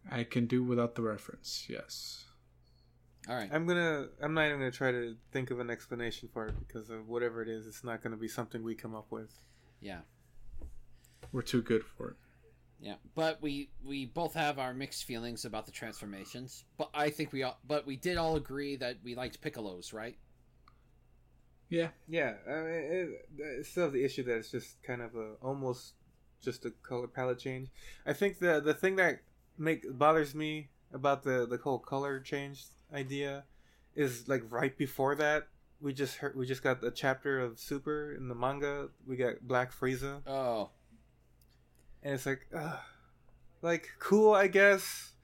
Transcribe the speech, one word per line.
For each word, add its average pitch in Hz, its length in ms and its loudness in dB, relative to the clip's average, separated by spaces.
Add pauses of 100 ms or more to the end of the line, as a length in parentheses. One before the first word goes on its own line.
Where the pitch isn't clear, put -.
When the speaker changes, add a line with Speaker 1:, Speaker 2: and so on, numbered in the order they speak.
(100)
Speaker 1:
I 120 140 0
can 120 220 2
do 127 160 4
without 120 320 2
the 120 80 -2
reference, - 640 -4
yes. - 560 -10 (1040)
Speaker 2:
All 117 60 0
right. 110 180 -2
Speaker 3:
I'm 165 140 2
gonna, 170 400 2 (160)
I'm 151 120 0
not 156 120 6
even 147 140 2
gonna 131 100 2
try 127 220 2
to 120 240 -2 (160)
think 131 180 -2
of 123 80 0
an 120 100 -2
explanation 117 640 -6
for 110 140 -4
it 107 80 -4 (120)
because 110 240 -12
of 110 180 -10
whatever 117 340 0
it 110 60 -4
is, 110 180 -6
it's 110 180 -14
not 117 180 -6
gonna 113 140 -4
be 110 120 -6
something 117 340 -6
we 113 140 -4
come 113 180 -10
up 107 160 -12
with. 110 240 -10 (460)
Speaker 2:
Yeah. 92 200 -10 (1300)
Speaker 1:
We're 127 100 -2
too - 180 2
good 113 220 0
for - 280 -10
it. - 60 -16 (600)
Speaker 2:
Yeah, 101 160 -12 (200)
but 160 280 0
we, 143 280 -4 (140)
we 139 200 -4
both 151 300 -2
have 147 240 2
our 127 160 -2
mixed 135 300 -6
feelings 117 420 -6
about 110 200 -4
the - 60 -18
transformations. 110 920 -10 (120)
But - 180 -4
I 147 160 2
think 147 220 -4
we 135 100 -2
all, 127 240 -4
but 147 200 0
we 135 100 -6
did 180 220 0
all 160 180 4
agree 139 400 -2
that 123 260 -4
we 120 120 -6
liked 123 260 -6
Piccolo's, 101 540 -6
right? 110 220 -8 (1500)
Speaker 1:
Yeah. 165 180 2 (180)
Speaker 3:
Yeah, 151 280 0 (120)
I 120 60 -10
mean, 160 160 -4
it, 165 400 -2 (300)
it 143 280 -8
still 180 180 0
has 147 80 0
the 131 120 4
issue 131 200 0
that 120 120 2
it's 113 140 -4
just - 320 -8
kind 123 200 -6
of 117 140 -10
a, 110 160 -6 (100)
almost 131 520 -4 (480)
just - 240 -4
a 120 40 -2 (120)
color 123 260 -6
palette 127 300 0
change. 131 300 -6 (380)
I 151 60 2
think 196 260 2
the, 170 220 6
the 147 140 4
thing 190 220 4
that 175 240 4 (380)
make, 156 260 0 (140)
bothers 147 360 8
me 156 340 -4 (240)
about 135 300 2
the, 127 240 2
the 120 100 -2
whole 127 220 0
color 135 420 -2
change 139 420 -6 (320)
idea 139 500 -4 (500)
is, 127 340 0
like, 131 220 2
right 131 260 2
before 139 400 2
that, 151 320 4 (320)
we 143 140 -2
just 135 240 -2
heard, 143 180 -4
we 131 100 0
just 131 160 -2
got 127 220 2
a 120 60 2
chapter 135 500 2
of 120 180 -2
Super 147 560 -4
in 131 140 -8
the 123 60 -4
manga. 139 540 0 (180)
We 131 100 -2
got 123 240 0
Black 123 320 2
Frieza. 135 540 -2
Speaker 2:
Oh. 123 440 0 (1300)
Speaker 3:
And 143 120 0
it's 127 120 -2
like, 135 200 0 (100)
ugh. 151 220 -4 (840)
Like, 170 260 0 (100)
cool, 214 340 10
I 196 140 10
guess. 196 640 6 (120)